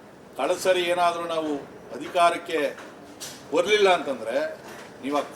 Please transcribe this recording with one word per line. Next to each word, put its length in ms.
ಕಳೆದ 200
ಸರಿ 240
ಏನಾದ್ರೂ 300
ನಾವು 160
ಅಧಿಕಾರಕ್ಕೆ 640
ಬರ್ಲಿಲ್ಲ 400
ಅಂತಂದ್ರೆ 420
ನೀವು 140
ಆ 60